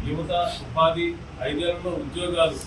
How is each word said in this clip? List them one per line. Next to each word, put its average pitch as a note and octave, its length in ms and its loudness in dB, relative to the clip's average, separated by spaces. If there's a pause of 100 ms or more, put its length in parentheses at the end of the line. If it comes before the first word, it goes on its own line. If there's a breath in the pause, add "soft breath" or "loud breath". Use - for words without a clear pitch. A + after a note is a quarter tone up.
యువత, D#3+ 240 -2 (340)
ఉపాధి, E3 400 4 (440)
ఐదేళ్లలో F3 420 0 (120)
ఉద్యోగాలు E3 640 2